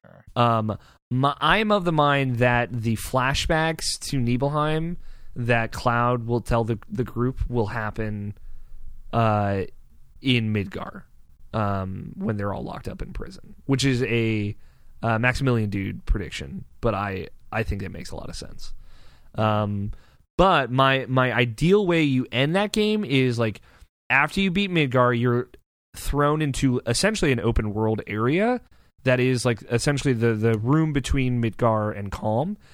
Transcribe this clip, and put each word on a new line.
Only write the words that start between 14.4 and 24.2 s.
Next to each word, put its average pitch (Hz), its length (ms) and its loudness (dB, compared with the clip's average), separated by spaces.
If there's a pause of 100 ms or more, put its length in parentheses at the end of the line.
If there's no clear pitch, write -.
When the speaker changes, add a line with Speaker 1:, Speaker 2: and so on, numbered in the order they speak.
Speaker 2:
uh, 113 180 0
Maximilian 120 520 0
Dude 98 360 -4
prediction, - 580 -4 (160)
but 113 120 2
I, 95 360 -4 (240)
I 113 100 -2
think 98 200 -4
it 95 80 -8
makes - 200 -10
a - 60 -8
lot - 120 -10
of - 60 -10
sense. - 400 -10 (600)
Um, 104 560 0 (440)
but 156 360 4
my, 135 340 4
my 127 260 2
ideal 147 540 2
way 165 160 4
you 131 300 2
end 143 240 2
that 202 160 0
game 214 320 0
is, 131 340 2
like, 113 220 -2 (500)
after 147 300 2